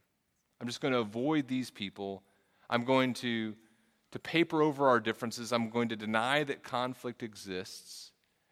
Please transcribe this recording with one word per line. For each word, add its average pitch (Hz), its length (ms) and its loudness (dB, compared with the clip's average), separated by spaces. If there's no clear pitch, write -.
I'm 120 60 -8
just 120 160 -6
gonna 127 160 2
avoid 123 500 0
these 127 220 -4
people. 98 540 -8
I'm 120 140 2
going 131 300 4
to, 113 380 -4
to - 60 -10
paper 165 460 2
over 139 240 4
our 123 120 8
differences. 113 540 -4
I'm 117 160 2
going 117 200 0
to 113 60 -2
deny 110 480 2
that 139 200 -6
conflict 127 580 -4
exists 98 880 -10